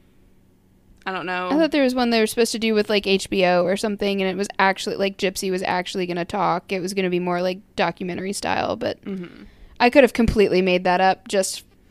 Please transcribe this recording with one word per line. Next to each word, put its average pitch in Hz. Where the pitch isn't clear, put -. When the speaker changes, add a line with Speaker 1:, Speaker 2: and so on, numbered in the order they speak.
Speaker 1:
I 190
don't 175
know. 180
Speaker 2:
I 294
thought 320
there 294
was 254
one 247
they 226
were 220
supposed 233
to 226
do 220
with, 208
like, 208
H 196
B 196
O 180
or 185
something, 202
and 190
it 185
was 202
actually, 190
like, 196
Gypsy 190
was 185
actually 180
gonna 175
talk. 175
It 190
was 185
gonna 190
be 180
more, 180
like, 185
documentary 180
style, -
but -
Speaker 1:
Mm-hmm. 190
Speaker 2:
I 240
could 277
have 220
completely 196
made 185
that 180
up 190
just -